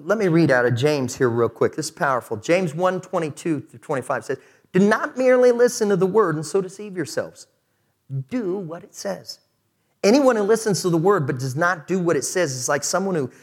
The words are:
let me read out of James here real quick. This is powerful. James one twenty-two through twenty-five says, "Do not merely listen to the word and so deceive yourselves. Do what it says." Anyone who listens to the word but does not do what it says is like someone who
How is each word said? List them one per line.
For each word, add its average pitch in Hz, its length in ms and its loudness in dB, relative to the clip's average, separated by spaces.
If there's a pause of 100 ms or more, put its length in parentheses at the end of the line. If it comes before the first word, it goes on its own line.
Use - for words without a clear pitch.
let 180 140 -2
me 208 100 0
read 160 240 4
out 123 140 4
of 120 100 2
James 135 400 0
here 131 140 2
real 117 180 0
quick. 113 280 -2
This 156 100 -6
is - 60 -10
powerful. 131 460 -2
James 160 380 -2
one 185 240 0
twenty-two 160 640 -4
through - 180 -20
twenty-five 127 460 -6
says, 131 140 -6 (340)
"Do 185 60 2
not 226 380 2
merely 254 340 4
listen 233 380 2
to 202 60 2
the 180 100 2
word 185 300 2
and 156 100 -6
so 196 140 -2
deceive 190 380 -10
yourselves. 117 500 -8 (840)
Do 202 280 -4
what 170 260 -12
it - 100 -20
says." - 460 -10 (640)
Anyone 254 320 6
who 214 80 0
listens 208 380 0
to 185 80 0
the 170 80 2
word 170 300 2
but 143 100 -4
does 127 180 -6
not 175 320 -2
do 185 120 -2
what 170 160 0
it 131 100 -4
says 170 300 -2
is 123 120 -8
like 147 160 -2
someone 190 300 -2
who 139 180 -4 (120)